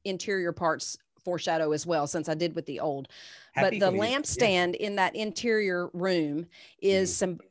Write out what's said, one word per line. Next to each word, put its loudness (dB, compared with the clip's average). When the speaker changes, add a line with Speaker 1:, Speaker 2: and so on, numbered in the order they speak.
Speaker 1:
interior -2
parts -2
foreshadow 0
as -2
well, 0
since -4
I 0
did -2
with -6
the -8
old. -4
Speaker 2:
Happy 2
Speaker 1:
But 4
the 6
Speaker 2:
for -
you. 2
Yeah. 0
Speaker 1:
lampstand 2
in -4
that 2
interior 0
room 0
is 4
Speaker 2:
Mm. -2
Speaker 1:
some, -2